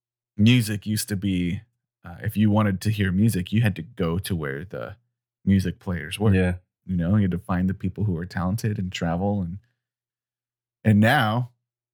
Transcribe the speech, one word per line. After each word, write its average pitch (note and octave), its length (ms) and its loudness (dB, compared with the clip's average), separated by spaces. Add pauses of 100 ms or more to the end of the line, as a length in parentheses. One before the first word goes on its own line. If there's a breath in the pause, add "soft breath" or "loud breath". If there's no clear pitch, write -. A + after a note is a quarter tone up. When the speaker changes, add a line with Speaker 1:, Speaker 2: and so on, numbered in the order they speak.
(360)
Speaker 1:
music G#2+ 500 4
used G#2+ 220 -4
to G#2 80 -2
be, F#2 460 -2 (420)
uh, F2 180 -16
if G#2+ 140 -6
you G#2 160 4
wanted G#2 300 2
to G#2 80 0
hear G#2 200 0
music, F#2+ 400 0
you A2 120 2
had G#2+ 120 2
to D#2 80 -10
go E2+ 380 -4
to - 160 -4
where D2 280 -6
the C2+ 300 -12 (500)
music F#2+ 360 2
players E2+ 400 -8
were. G#2 120 4
Speaker 2:
Yeah. F#2 220 4 (320)
Speaker 1:
You F#2 100 -4
know, F2 200 2
you G#2+ 60 4
had F#2 100 2
to E2+ 60 -4
find F#2 300 -2
the F#2+ 60 -2
people F#2+ 300 -6
who F#2+ 100 0
were E2 100 -4
talented F#2+ 540 -4
and F#2 120 -4
travel. F#2 520 -2
And, F2 160 -8 (1200)
and G#2 180 6
now A#2+ 500 2 (420)